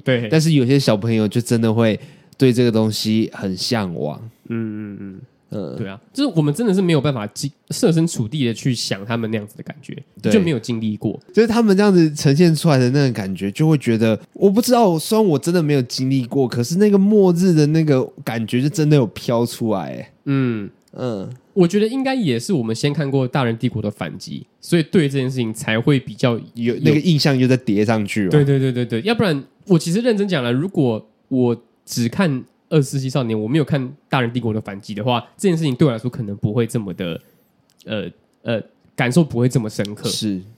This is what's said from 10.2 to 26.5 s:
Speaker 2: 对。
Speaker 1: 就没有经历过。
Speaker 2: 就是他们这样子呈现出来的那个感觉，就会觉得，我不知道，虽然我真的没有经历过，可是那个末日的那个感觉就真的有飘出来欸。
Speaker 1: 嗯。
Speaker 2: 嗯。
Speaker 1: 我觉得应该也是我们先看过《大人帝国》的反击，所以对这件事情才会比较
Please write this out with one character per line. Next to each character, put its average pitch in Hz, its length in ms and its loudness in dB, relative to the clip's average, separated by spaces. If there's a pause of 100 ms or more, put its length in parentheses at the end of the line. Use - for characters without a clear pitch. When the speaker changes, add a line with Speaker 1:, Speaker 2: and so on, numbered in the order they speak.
Speaker 2:
对。 - 100 -2
Speaker 1:
就 220 80 6
没 170 120 2
有 127 80 0
经 113 220 -6
历 107 160 -2
过。 - 220 -6 (140)
Speaker 2:
就 208 80 4
是 226 80 4
他 233 140 2
们 196 140 4
这 202 60 4
样 208 100 4
子 160 220 4
呈 143 220 2
现 170 180 6
出 165 140 0
来 139 100 4
的 123 120 4
那 139 160 2
个 123 60 0
感 98 220 -6
觉， 98 160 -4
就 156 180 0
会 156 100 4
觉 117 180 0
得， 110 220 2 (140)
我 196 180 2
不 202 100 2
知 240 120 0
道， 202 260 4
虽 214 200 0
然 220 80 4
我 151 120 2
真 170 140 -2
的 180 100 2
没 147 100 0
有 139 100 4
经 131 280 -4
历 135 160 0
过， 131 200 0
可 120 160 -2
是 165 160 -2
那 208 120 4
个 202 80 4
末 196 340 4
日 175 200 2
的 151 160 4
那 160 140 2
个 135 220 2 (180)
感 117 240 -4
觉 123 140 0
就 147 80 0
真 151 200 0
的 151 80 6
有 123 120 4
飘 120 380 -2
出 113 260 -4
来 85 160 -4
欸。 64 240 -14 (140)
Speaker 1:
嗯。 123 440 -2 (220)
Speaker 2:
嗯。 110 360 -8 (240)
Speaker 1:
我 180 140 4
觉 202 140 0
得 214 60 2
应 262 180 -4
该 262 100 -2
也 156 240 0
是 156 140 -6
我 139 100 0
们 113 140 -4
先 147 160 -2
看 139 180 -4
过 131 160 0
《大 135 160 -2
人 113 140 -2
帝 127 100 -2
国》 110 140 -4
的 107 100 -4
反 92 280 -10
击， - 280 -14 (140)
所 - 180 0
以 160 40 2
对 151 260 0
这 139 100 -2
件 131 120 -2
事 131 80 -6
情 110 160 -4
才 110 260 -2
会 143 180 2
比 - 160 -8
较 117 240 0 (140)